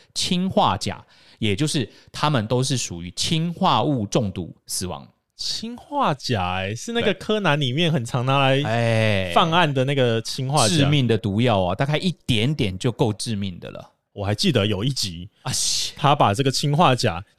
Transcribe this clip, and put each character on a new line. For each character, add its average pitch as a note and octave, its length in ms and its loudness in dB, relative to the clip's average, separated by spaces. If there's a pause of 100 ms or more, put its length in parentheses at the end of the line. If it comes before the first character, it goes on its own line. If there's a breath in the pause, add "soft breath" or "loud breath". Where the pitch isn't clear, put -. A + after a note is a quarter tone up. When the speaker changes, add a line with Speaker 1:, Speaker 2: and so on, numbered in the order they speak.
(140 soft breath)
Speaker 1:
氰 F3+ 360 0
化 E3+ 260 4
钾， - 240 -6 (380 soft breath)
也 G#2+ 160 2
就 A#2+ 100 0
是 C#3+ 240 -2 (220 loud breath)
他 - 180 -2
们 B2 200 2
都 B2+ 120 0
是 C3 160 -2
属 F2 240 -6
于 F2 120 -10
氰 E3 400 -2
化 D#3+ 320 2
物 C3 200 0
中 G2+ 280 -2
毒 E2+ 200 -8 (140)
死 - 220 -6
亡。 C#2+ 180 -12 (300)
Speaker 2:
氰 - 400 -8
化 A#3+ 380 -2
钾 F#2 440 -2
欸， F#2+ 180 -4
是 - 160 -10
那 A#3 80 -2
个 G#3 120 0
Speaker 1:
对。 - 20 -2
Speaker 2:
柯 G#3+ 260 -2
南 D3+ 200 2
里 B2+ 120 -2
面 D#3+ 200 0
很 B2+ 120 -2
常 B2 200 -2
拿 C3+ 140 2
来 C3+ 240 2
Speaker 1:
哎。 A2 720 0
Speaker 2:
犯 F3+ 160 4
案 E3 240 2
的 C3 100 2
那 C#3+ 80 0
个 A#2+ 300 2
氰 - 260 -6
化 C#3 200 4
钾。 F3+ 80 2
Speaker 1:
致 C#3+ 100 4
命 C#3 220 4
的 A2+ 100 4
毒 G2+ 220 0
药 A2+ 200 4
啊， F2+ 140 0
大 C#3 100 -2
概 D3+ 140 0
一 F3+ 140 0 (120)
点 B2+ 300 2
点 F#2+ 240 -2
就 B2 140 0
够 A2 200 0
致 A2 220 -6
命 G2 240 -6
的 B1 140 -14
了。 - 180 -16 (220)
Speaker 2:
我 G2 120 -8
还 G2+ 80 0
记 - 200 2
得 A2+ 120 4
有 G#2 200 -2
一 C3+ 40 0
集， F#2 400 -6 (140)
Speaker 1:
啊， B2+ 100 -8
是。 - 440 -2
Speaker 2:
他 C#3+ 180 4
把 A2+ 180 4
这 C3 120 0
个 C3 80 2
氰 D3 220 0
化 D3 200 6
钾 F#2+ 280 -2 (160)